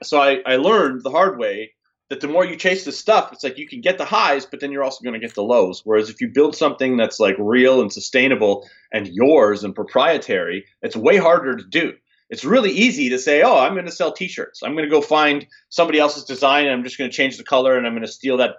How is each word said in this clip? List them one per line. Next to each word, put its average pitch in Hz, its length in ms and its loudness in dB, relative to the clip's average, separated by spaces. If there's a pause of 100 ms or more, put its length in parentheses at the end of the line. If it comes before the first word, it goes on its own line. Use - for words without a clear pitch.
so 147 160 0
I, 139 260 2
I 131 120 2
learned 147 460 2
the 131 80 -6
hard 165 280 0
way 107 320 -6 (380)
that 135 120 -10
the 147 60 -4
more 170 180 2
you 170 100 -8
chase 185 300 -2
this 139 140 -10
stuff, 208 340 2
it's - 100 -14
like 131 140 -8
you 151 100 -16
can 123 140 -16
get 180 160 0
the 147 80 -8
highs, 160 400 0
but 135 140 -16
then 139 120 -8
you're 139 120 -4
also 131 200 -6
gonna 120 140 -8
get 117 160 -12
the 101 100 -6
lows. 104 400 0
Whereas 107 260 0
if - 120 -20
you 123 60 -2
build 147 280 0
something 135 420 -2
that's, 110 220 -2
like, 98 200 2
real 127 420 4
and 104 100 -4
sustainable 107 760 0 (240)
and 107 160 -6
yours 104 560 4
and 98 100 -8
proprietary, 104 920 -2 (180)
it's - 120 -8
way 139 220 4
harder 165 380 2
to 117 80 -12
do. 147 300 -4 (360)
It's 113 160 -10
really 208 260 2
easy 175 380 0
to 127 100 -2
say, 147 240 2
"Oh, 220 140 6
I'm 165 180 2
gonna 175 160 -8
sell 165 200 -4
t-shirts. - 520 -12
I'm 135 120 -6
gonna 156 140 -4
go 151 120 4
find 147 440 0 (240)
somebody 156 300 2
else's 147 260 0
design, 139 400 0
and 139 80 0
I'm 123 100 -4
just 127 140 -12
gonna 127 140 -6
change 135 260 -2
the 120 60 -20
color, 131 340 2
and 123 80 -2
I'm 117 80 -4
gonna 113 140 -6
steal 131 300 -2
that, 123 220 0